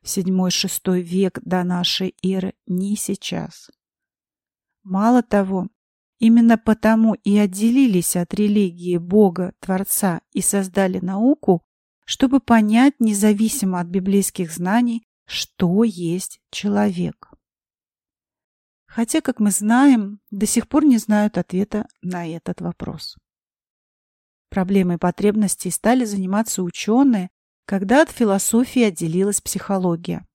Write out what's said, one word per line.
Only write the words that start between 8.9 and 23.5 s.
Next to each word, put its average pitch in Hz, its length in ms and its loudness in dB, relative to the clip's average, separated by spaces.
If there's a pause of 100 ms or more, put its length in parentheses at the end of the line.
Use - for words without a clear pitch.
Бога, 175 640 2
Творца 185 640 -4 (100)
и - 80 -4
создали 190 600 -2
науку, 190 640 0 (440)
чтобы - 340 0
понять 233 600 4
независимо 208 840 0
от 170 60 -6
библейских 190 600 -2
знаний, 220 540 -2 (220)
что - 580 -2
есть 175 560 -4 (120)
человек. 202 800 -4 (1500)
Хотя, 240 340 -4
как - 220 -4
мы 202 100 4
знаем, 220 680 2 (100)
до 202 140 -2
сих - 240 -2
пор 302 160 2
не 247 140 6
знают 208 380 0
ответа 196 480 -4 (160)
на 180 240 -8
этот 165 360 -8
вопрос. - 560 -10 (1300)